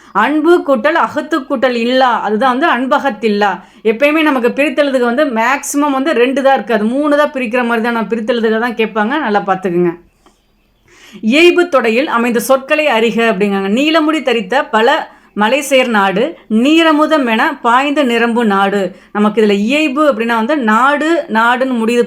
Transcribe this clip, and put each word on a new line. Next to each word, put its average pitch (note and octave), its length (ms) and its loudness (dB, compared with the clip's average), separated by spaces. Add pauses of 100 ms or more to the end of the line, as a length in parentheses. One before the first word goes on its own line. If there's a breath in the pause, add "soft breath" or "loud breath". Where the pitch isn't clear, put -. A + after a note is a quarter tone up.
(120)
அன்பு D4 560 2
கூட்டல் C#4 240 0
அகத்து D#4 480 -2
கூட்டல் B3+ 360 -2
இல்லா, A#3+ 460 0
அதுதான் A3 360 0
வந்து C4+ 400 0
அன்பகத்தில்லா. G#3 640 -2 (240 loud breath)
எப்பயுமே C#4+ 380 0
நமக்கு C4 260 0
பிரித்தெழுதுக C4+ 560 0
வந்து A#3+ 220 0
மேக்ஸிமம் C#4 640 -2
வந்து C4+ 220 -2
ரெண்டு B3 280 0
தான் C4+ 120 4
இருக்கு, A#3 200 -2
அது G#3 120 0
மூணு C#4+ 320 0
தான் D4 140 0
பிரிக்கிற B3+ 340 -4
மாதிரி A#3 160 -2
தான் A#3 120 -2
நான் A3+ 140 -4
பிரித்தெழுதுக A3+ 520 -2
தான் A#3 160 -4
கேட்பாங்க. A3 440 -2
நல்லா G#3 260 -2
பார்த்துக்குங்க. F3+ 520 -2 (1200 loud breath)
இயைபு E4+ 480 4
தொடையில் A#3+ 380 0
அமைந்த A#3 320 0
சொற்களை C4+ 480 0
அறிக A3+ 300 0
அப்படிங்காங்க. G3+ 500 0
"நீலமுடி D4+ 540 0
தரித்த A#3+ 480 -2
பல A#3+ 420 0 (240 loud breath)
மலைசேர் C4 520 2
நாடு, G#3+ 500 0 (120)
நீரமுதமென D4 920 2 (180)
பாய்ந்த C#4 420 0
நிரம்பு A#3 420 0
நாடு." G3 500 0 (160 loud breath)
நமக்கு G#3+ 340 2
இதுல G#3 60 2
இயைபு C4+ 640 0
அப்படின்னா A3+ 220 -4
வந்து A#3 220 -2
நாடு, C#4 720 0
நாடுன்னு A#3+ 460 0 (120)
முடியுது A#3+ 220 2